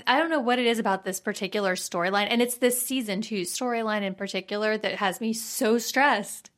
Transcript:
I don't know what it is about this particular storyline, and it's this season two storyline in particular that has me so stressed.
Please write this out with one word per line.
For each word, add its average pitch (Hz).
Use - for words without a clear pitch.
I 254
don't 320
know 311
what 247
it 247
is 233
about 196
this 185
particular 202
storyline, 190
and 233
it's 240
this 247
season 226
two 220
storyline 220
in 196
particular 208
that 214
has 185
me 220
so 226
stressed. 240